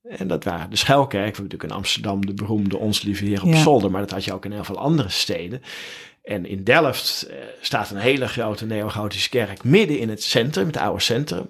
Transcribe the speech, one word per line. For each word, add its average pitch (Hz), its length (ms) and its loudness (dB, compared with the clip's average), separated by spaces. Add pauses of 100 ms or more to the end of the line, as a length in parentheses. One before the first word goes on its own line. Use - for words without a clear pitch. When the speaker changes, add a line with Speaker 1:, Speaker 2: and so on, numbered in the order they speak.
Speaker 1:
En 190 200 -8
dat - 160 -2
waren 85 260 -4
de 98 60 -4
schuilkerken. 135 420 4
We 98 60 0
hebben 104 180 -4
natuurlijk 90 280 -10
in 95 80 -6
Amsterdam 98 480 -2
de 98 80 -4
beroemde 101 420 0
Ons 107 260 0
Lieve 101 220 -2
Heer 101 180 0
op 170 100 6
Speaker 2:
Ja. 156 100 8
Speaker 1:
zolder. 127 280 6
Maar 92 100 -2
dat 98 100 -6
had 95 140 -6
je 101 80 -4
ook 95 120 -8
in 101 80 -10
heel 104 120 -10
veel 92 140 -8
andere 131 300 0
steden. 90 540 -4 (600)
En 92 240 -6
in 98 180 -6
Delft, 135 640 2
eh, - 60 -14 (240)
staat 107 300 -2
een 101 60 -8
hele 123 320 2
grote 110 380 -4
neogotische 107 640 -4
kerk 104 360 -2
midden 151 340 6
in 113 100 -2
het 107 140 -6
centrum, 156 440 0
het 160 100 -2
oude 95 260 0
centrum. 113 480 -2